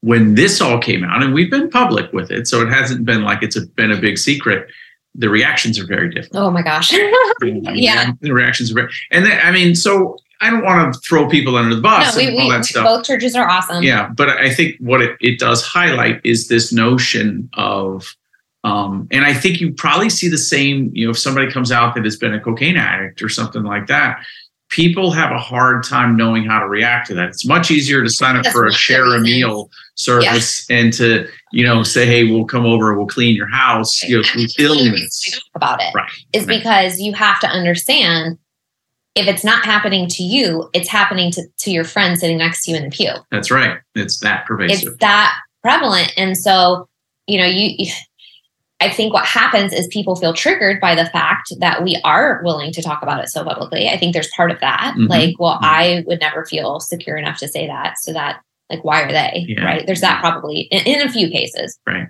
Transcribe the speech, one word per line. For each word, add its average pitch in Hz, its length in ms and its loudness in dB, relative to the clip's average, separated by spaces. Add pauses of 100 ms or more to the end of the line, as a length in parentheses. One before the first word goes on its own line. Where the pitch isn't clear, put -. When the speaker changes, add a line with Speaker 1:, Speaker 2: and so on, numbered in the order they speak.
Speaker 1:
when 110 340 6
this 165 280 4
all 123 160 2
came 95 260 -2
out, 95 180 0
and 135 120 0
we've 175 160 2
been 285 180 0
public 196 460 2
with - 160 -4
it, 117 180 -4
so 117 140 2
it 113 80 0
hasn't 123 340 0
been 113 180 0
like 104 200 -2
it's 110 140 -4
a, 110 100 -6
been 110 260 0
a 101 80 0
big 101 160 0
secret, 123 500 -2 (480)
the 117 140 -2
reactions 113 500 0
are 92 80 -8
very 98 220 -2
different. - 280 -8
Speaker 2:
Oh 196 140 2
my 175 120 0
gosh. 160 300 0
<laughs> 392 100 2 (400)
Speaker 1:
You 359 200 -2
know, - 100 -6
Speaker 2:
Yeah. 214 480 2
Speaker 1:
the 147 120 -2
reactions 123 380 0
are 107 40 -6
very, 123 140 0 (220)
and 180 160 4
then, 214 160 2
I 170 80 2
mean, 180 240 4
so 196 420 2 (260)
I 220 80 2
don't 226 140 0
wanna 170 280 2 (140)
throw 151 220 2
people 127 280 2
under 117 180 2
the 113 80 -2
bus 220 340 4
Speaker 2:
No, 233 60 2
we, 269 60 2
Speaker 1:
and 233 100 -2
all 262 80 2
Speaker 2:
we, 247 40 2
Speaker 1:
that 233 80 2
Speaker 2:
we, 233 60 -2
Speaker 1:
stuff. 226 220 0
Speaker 2:
both 226 180 2
churches 247 300 -2
are 247 140 2
awesome. 180 340 0
Speaker 1:
Yeah, 110 320 2
but 143 160 2
I 131 220 2
think 160 260 0
what 127 240 2
it, 120 180 -2
it 120 180 0
does 117 240 0
highlight 123 600 0
is 117 240 0
this 117 240 2
notion 117 840 2
of, 98 600 -4 (500)
um, 98 460 -2
and 135 140 2
I 143 100 4
think 170 260 0
you 165 120 -2
probably 170 380 0
see - 180 0
the 160 100 0
same, 139 560 0
you 113 120 -2
know, 113 60 0
if 113 60 -2
somebody 131 320 -2
comes 123 220 -2
out 117 220 2
that 113 100 -2
has 107 140 -2
been 110 160 -2
a 107 60 -4
cocaine 135 360 0
addict 95 460 -4
or 110 80 -4
something 113 320 -4
like 104 240 -4
that, 139 360 -2 (480)
people 175 400 2
have 147 220 0
a 120 60 -4
hard 123 460 0
time 123 320 2
knowing 113 280 2
how 110 160 2
to 101 80 -4
react 117 400 0
to 104 60 -6
that. 87 140 -2
It's - 160 -10
much 165 260 2
easier 139 320 2
to 113 60 0
sign 131 280 2
up 120 80 0
Speaker 2:
That's 120 100 0
Speaker 1:
for 120 60 4
a - 20 6
Speaker 2:
one 107 60 4
of 101 60 2
the - 40 0
Speaker 1:
share 131 260 4
a 120 160 4
Speaker 2:
reasons. 113 40 2
Speaker 1:
meal 113 460 0 (260)
service 120 720 0
Speaker 2:
Yeah. 123 80 2
Speaker 1:
and 117 160 4
to, 117 340 2 (240)
you 120 120 2
know, 117 180 4
say, 120 240 2
"Hey, 120 180 4
we'll 113 200 2
come 120 200 -2
over, 110 320 4
we'll 101 120 -2
clean 120 260 2
your 101 140 -4
house," 117 560 0
you 123 120 2
know, 110 60 2
Speaker 2:
That's - 80 2
Speaker 1:
through 120 120 -2
Speaker 2:
one 113 40 0
of 117 100 -6
the 147 80 2 (200)
Speaker 1:
illness. 117 80 4
Speaker 2:
reasons - 340 -4
we - 60 -8
talk - 100 -10 (140)
about - 260 -2
it, 85 120 -6
Speaker 1:
Right. - 160 -4 (220)
Speaker 2:
is 208 140 0
Speaker 1:
Right. 226 120 0
Speaker 2:
because 185 420 2
you 208 140 -4
have 202 260 0
to - 80 -2
understand, 170 920 0 (760)
if 202 100 0
it's 190 180 0
not 220 200 2
happening 202 440 0
to 180 140 -6
you, 180 500 -2
it's 180 160 -2
happening 196 440 0
to, 175 100 -6 (160)
to - 140 -4
your 165 120 0
friend 175 340 0
sitting 165 200 0
next 165 260 -2
to 175 60 -6
you 165 60 -2
in 147 80 -4
the 139 60 -10
pew. 160 200 -4 (220)
Speaker 1:
That's 101 180 -4
right. 127 280 2 (180)
It's - 240 -4
that 104 260 -2
pervasive. 196 440 -2
Speaker 2:
It's - 100 -18
that 208 340 4 (280)
prevalent. 233 540 0
And 190 220 -2
so, 180 500 2 (380)
you 311 120 -2
know, 180 80 2
you, 190 400 -2 (960)
I 190 60 0
think 214 240 -2
what - 140 0
happens 208 480 0
is 175 140 -4
people 190 280 -4
feel 170 160 -2
triggered 202 480 0
by 175 140 2
the 165 120 2
fact 160 520 -4
that 175 260 -2
we 185 180 -4
are 214 420 2
willing 156 280 -4
to 165 100 -10
talk 151 200 -6
about 143 200 -6
it - 60 -10
so 156 160 -8
publicly. - 440 -4
I 185 100 -2
think 175 160 0
there's 160 200 -4
part 170 160 2
of - 100 -6
that. 139 360 -2
Speaker 1:
Mm-hmm. 113 120 2
Speaker 2:
Like, 170 300 2
"Well, 165 180 0
Speaker 1:
Mm-hmm. - 80 -4
Speaker 2:
I 170 420 2
would 170 140 -2
never 156 260 -4
feel 151 340 -6
secure 156 380 -8
enough 151 220 -8
to 143 80 -10
say 151 180 -6
that. 143 320 -8
So 160 160 -10
that, 143 260 -6 (300)
like, 160 120 -10
why 156 200 0
are 139 100 -4
they?" 156 360 -2
Speaker 1:
Yeah. 120 160 -4
Speaker 2:
Right? 170 220 -2
There's 185 140 -2
that 180 220 0
Speaker 1:
Yeah. 170 80 2
Speaker 2:
probably 151 300 -6 (100)
in, 190 160 0
in 285 200 0
a - 60 -4
few 208 160 0
cases. - 580 -6
Speaker 1:
Right. 92 240 -6